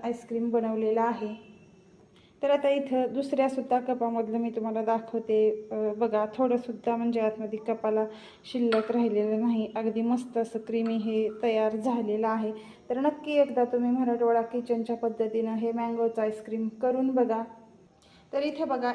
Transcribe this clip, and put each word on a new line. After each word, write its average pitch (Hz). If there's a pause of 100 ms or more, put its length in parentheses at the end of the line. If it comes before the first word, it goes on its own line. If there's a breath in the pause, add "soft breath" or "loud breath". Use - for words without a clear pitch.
आईस्क्रीम 233
बनवलेलं 220
आहे. 220 (880 soft breath)
तर 277
आता 285
इथं 254
दुसऱ्यासुद्धा 262
कपामधलं 233
मी 233
तुम्हाला 226
दाखवते. 220
अ, 220 (220)
बघा, 214 (100)
थोडंसुद्धा 240
म्हणजे 233
आतमध्ये 220
कपाला 214 (460 loud breath)
शिल्लक 226
राहिलेलं 220
नाही. 226
अगदी 220
मस्त 240
असं 226
क्रीमी 226
हे 220 (140)
तयार 220
झालेलं 220
आहे. 220 (380 loud breath)
तर 247
नक्की 294
एकदा 277
तुम्ही 240
मराठवाडा 240
किचनच्या 233
पद्धतीनं 220
हे 226
मँगोचं 233
आईस्क्रीम 214
करून 254
बघा. 226 (880 soft breath)
तर 277
इथे 302
बघा, 247